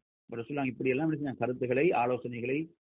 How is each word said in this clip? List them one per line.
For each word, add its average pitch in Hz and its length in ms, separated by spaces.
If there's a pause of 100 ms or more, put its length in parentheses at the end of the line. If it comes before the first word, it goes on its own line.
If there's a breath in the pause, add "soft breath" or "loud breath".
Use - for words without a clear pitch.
(160)
இப்ப - 220
ரசூலுல்லாஹ் 135 300
இப்படியெல்லாம் 131 440
என்ன 151 60
செஞ்சாங்க? 139 200
கருத்துக்களை, 127 540
ஆலோசனைகளை 120 680 (260)